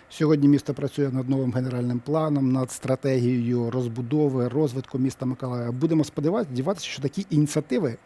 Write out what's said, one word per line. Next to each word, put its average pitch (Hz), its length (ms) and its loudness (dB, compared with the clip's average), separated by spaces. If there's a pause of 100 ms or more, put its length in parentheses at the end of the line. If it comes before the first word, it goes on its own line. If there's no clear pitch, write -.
Сьогодні 147 400 4
місто 143 260 4
працює 143 340 -2
над 127 200 -2
новим 135 240 0
генеральним 123 460 -2
планом, 143 540 0
над 131 180 0
стратегією 123 1000 0
розбудови, 127 760 0
розвитку 131 500 -2
міста 131 280 -2
Миколаєва. 123 460 -4
Будемо 156 320 2
сподіватися, 156 840 -2
що - 160 -10
такі 143 280 -4
ініціативи, 151 760 0